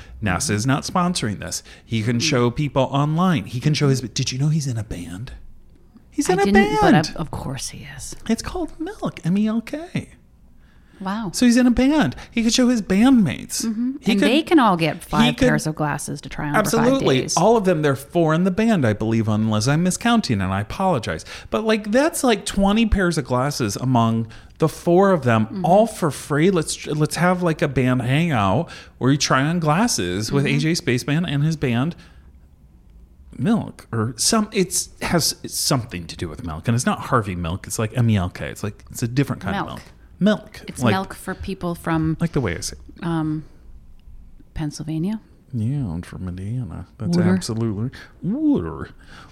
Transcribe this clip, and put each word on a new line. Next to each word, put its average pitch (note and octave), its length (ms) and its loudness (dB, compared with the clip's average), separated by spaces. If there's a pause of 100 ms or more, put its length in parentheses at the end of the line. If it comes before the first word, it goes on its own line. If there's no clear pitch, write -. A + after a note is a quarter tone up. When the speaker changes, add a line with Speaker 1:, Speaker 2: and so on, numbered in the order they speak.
(220)
Speaker 1:
nasa G2+ 300 0
is G#2 140 0
not C3+ 180 0
sponsoring F3 560 -2
this. F2 220 -8 (240)
He A2+ 180 -2
can A#2+ 140 0
Speaker 2:
Mm-hmm. A#2 100 0
Speaker 1:
show B2 240 2
people C#3+ 320 0
online. D3+ 640 0
He B2 160 -8
can D3+ 120 2
show C#3+ 160 2
his, C3 120 2
did B2 300 -6
you B2+ 80 -6
know D3+ 100 0
he's D3+ 180 0
in A#2 100 -4
a G#2 60 -4
band? F2 500 -10 (800)
He's - 180 -2
Speaker 2:
I F#4 40 2
Speaker 1:
in F#4+ 60 2
a G4+ 60 2
Speaker 2:
didn't, G#4 360 4
Speaker 1:
band. - 0 -
Speaker 2:
but D4+ 300 4
of, - 60 -12
of - 140 -6
course - 380 -8
he - 260 -16
is. - 200 -14 (140)
Speaker 1:
It's A3+ 120 0
called - 380 -8
Milk, - 460 -8
M F3+ 120 0
E G#3+ 100 2
L A3+ 140 -2
K. - 480 -8 (920)
Speaker 2:
Wow. G3 320 -6
Speaker 1:
So B3 120 2
he's A#3 100 6
in B3+ 100 6
a B3+ 60 6
band. B3+ 460 2 (120)
He A#3 140 -2
could A3+ 100 2
show B3 140 4
his A#3+ 140 2
bandmates. G3+ 840 2
Speaker 2:
Mm-hmm. A#3 260 -2 (100)
Speaker 1:
He - 100 0
Speaker 2:
And G3+ 80 4
Speaker 1:
could, D4 100 4
Speaker 2:
they D4 120 4
can D#4+ 180 4
all G#3+ 160 6
get D#3+ 220 0
Speaker 1:
he - 60 -18
Speaker 2:
five A#3 340 2
Speaker 1:
could, C4 100 4
Speaker 2:
pairs D3+ 180 0
of D#3 80 -2
glasses D3 460 -6
to - 80 -16
try D3+ 220 -8
on - 80 0
Speaker 1:
absolutely. A3+ 420 2
Speaker 2:
for - 60 -
five C3 160 4
days. - 160 -4
Speaker 1:
All G#3+ 180 6
of G#3+ 80 2
them. E3+ 200 2
There C#3+ 100 4
are - 20 -2
four D#3+ 380 0
in E3+ 100 2
the F#3+ 80 2
band, G#3 340 2
I A2 60 4
believe, A2 380 0
unless G#2+ 400 2
I'm D#3 140 2
miscounting, F3+ 580 0
and F#2 100 -2
I G2 80 0
apologize. G#2+ 640 -2 (280)
But, A3 120 -2
like, G#3+ 300 -2
that's, D4+ 280 2
like, A#3+ 240 2
twenty G3+ 400 2
pairs F#3 320 2
of C#3+ 60 0
glasses B2+ 540 -2
among A#2 500 2 (300)
the D#3+ 100 2
four F#3 460 4
of D3 100 2
them, A2+ 220 4
Speaker 2:
Mm-hmm. F#3 200 -6
Speaker 1:
all G3+ 220 6
for E3+ 240 -2
free. D#3 400 2
Let's, - 340 -2
let's D3+ 300 -2
have, F3+ 260 2
like, D#3+ 200 0
a D3+ 80 2
band B2+ 320 2
hangout B2+ 680 2 (280)
where B2 160 2
you D3 40 4
try C3+ 260 2
on E3+ 180 0
glasses B2+ 720 0
with C#3 100 2
Speaker 2:
Mm-hmm. C#3 140 2
Speaker 1:
A - 20 0
J D#3+ 160 2
Spaceman C#3+ 500 0
and C#3+ 200 0
his D#3+ 100 0
band C3+ 400 0 (1400)
Milk, F#3 560 -2
or A#2 240 -2
some, G#3+ 340 0
it's, - 380 -2 (120)
has - 340 0 (120)
something G#2 600 -4
to - 100 -14
do F2 100 -6
with D2+ 160 -14
milk, D#2 240 -10
and A#2 80 2
it's B2 100 0
not G#3 140 0
Harvey G2+ 360 -2
Milk. F2 320 -6
It's, - 120 -6
like, A2 180 -4
M A#2 120 4
E G#2+ 80 4
L F2+ 120 0
K. D2 200 -10
It's, - 140 -12
like, G#2 280 -10
it's - 100 -14
a A#2+ 60 0
different C3 340 -2
kind F#3 140 -4
Speaker 2:
Milk. F#3 120 -4
Speaker 1:
of - 80 -12
milk. - 80 -16 (380)
Milk. - 460 0
Speaker 2:
It's - 160 -8
Speaker 1:
Like, G3 80 4
Speaker 2:
milk F#3+ 220 -2
for - 200 -10
people F3+ 420 -6
from, D#3+ 440 -2
Speaker 1:
like E3 140 -2
the D3 80 0
way F2+ 160 -2
I - 20 -12
say - 160 -10 (220)
it. - 80 -10
Speaker 2:
um, D#3 400 -4 (1080)
Pennsylvania. D#3 680 -6 (320)
Speaker 1:
Yeah, B2 320 -2
I'm E2+ 160 -6
from - 260 -10
Indiana. F#2 600 -8 (100)
That's E3+ 200 -2
Speaker 2:
Water. F3 120 4
Speaker 1:
absolutely A#2 600 -2 (300)
water. F3+ 680 -2 (420)